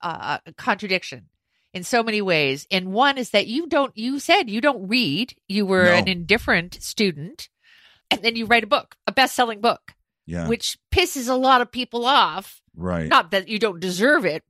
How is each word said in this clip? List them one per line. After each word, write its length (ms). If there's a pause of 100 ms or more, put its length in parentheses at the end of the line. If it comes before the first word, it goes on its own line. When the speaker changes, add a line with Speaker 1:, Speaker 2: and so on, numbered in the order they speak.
Speaker 1:
a, 460
a 80
contradiction 720 (460)
in 120
so 180
many 180
ways. 500
And 220
one 240
is 140
that 160
you 220
don't, 280
you 220
said 320
you 100
don't 280
read. 460 (140)
You 180
were 180
Speaker 2:
No. 80
Speaker 1:
an 160
indifferent 760
student. 680 (600)
And 120
then 120
you 120
write 180
a 20
book, 300 (100)
a 60
best-selling 480
book, 320 (340)
Speaker 2:
Yeah. 220
Speaker 1:
which 280 (160)
pisses 360
a 80
lot 240
of 100
people 340
off. 560 (140)
Speaker 2:
Right. 340
Speaker 1:
Not 220
that 160
you 140
don't 180
deserve 460
it, 260